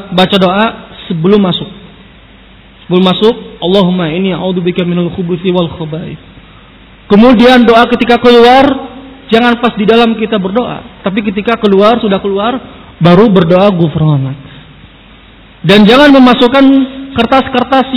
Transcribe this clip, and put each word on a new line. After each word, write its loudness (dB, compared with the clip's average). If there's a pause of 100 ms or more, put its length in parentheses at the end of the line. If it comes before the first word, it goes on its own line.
(160)
baca 0
doa 0 (440)
sebelum 0
masuk. -4 (1160)
Sebelum 0
masuk, 0 (260)
"Allahumma 0
inni -4
a'udzubika -4
minal -4
khubuthi -6
wal -2
khaba'ith." -12 (920)
Kemudian 4
doa 4
ketika -2
keluar, 4 (640)
jangan 0
pas -2
di -4
dalam 2
kita -4
berdoa, -8
tapi -4
ketika -4
keluar, 2
sudah -2
keluar, -4 (400)
baru 4
berdoa 2
ghufranak. -2 (1200)
Dan 4
jangan 4
memasukkan 4 (500)
kertas-kertas -2